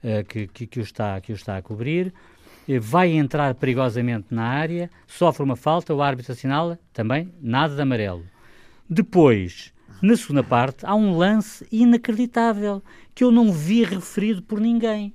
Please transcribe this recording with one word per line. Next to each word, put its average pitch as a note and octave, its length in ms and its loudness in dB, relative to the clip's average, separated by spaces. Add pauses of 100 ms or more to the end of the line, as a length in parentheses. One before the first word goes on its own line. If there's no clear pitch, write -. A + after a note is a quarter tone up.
eh, G#2+ 200 -2
que, G#2 240 -8
que, A#2 200 -14
que B2 120 -10
o A2 40 -4
está, G#2 360 -6
que F#2 120 -14
o A2 40 -8
está F#2+ 220 -8
a F#2+ 40 -10
cobrir, D3+ 520 -6 (540)
eh, C3+ 120 0
vai D#3 320 2
entrar D3 440 0
perigosamente B2 720 -2
na A2+ 140 -4
área, D#3+ 480 -4 (160)
sofre D#3+ 360 0
uma C3+ 120 0
falta, D#3+ 380 -2
o C#3+ 100 0
árbitro C3+ 300 -4
assinala, D#3 440 -4 (160)
também C#3 480 -4
nada C#3 340 0
de C#3+ 60 -4
amarelo. G#2 420 -2 (640)
Depois, C#3+ 840 2 (280)
na G#3+ 140 4
segunda C#3+ 280 0
parte, B2+ 420 0
há G3 100 -2
um G#3 220 2
lance G3+ 540 0
inacreditável A#3 1080 0 (320)
que - 100 0
eu B3 80 6
não A#3 200 6
vi F3+ 320 2
referido F#3+ 580 -4
por G#3 180 -6
ninguém G#3+ 560 -2